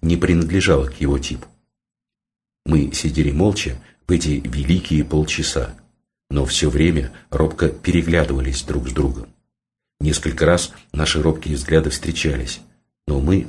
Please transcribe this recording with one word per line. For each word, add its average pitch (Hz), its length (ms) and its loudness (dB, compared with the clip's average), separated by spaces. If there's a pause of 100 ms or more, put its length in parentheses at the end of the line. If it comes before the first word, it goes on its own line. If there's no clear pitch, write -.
не 82 140 2
принадлежала 82 680 2
к - 140 -10
его 69 180 0
типу. 62 280 -8 (1200)
Мы 73 260 2
сидели 73 380 0
молча 85 460 0 (300)
в 92 60 0
эти 78 320 0
великие 73 600 0
полчаса, 76 720 -2 (560)
но 71 160 0
всё - 240 0
время 78 420 2 (180)
робко 80 380 0
переглядывались 76 920 0
друг - 260 -4
с - 40 -8
другом. 60 360 -2 (720)
Несколько 76 460 0
раз 87 260 2 (200)
наши 76 300 0
робкие 76 340 0
взгляды 78 340 2
встречались, - 720 -4 (460)
но 71 140 0
мы 87 280 2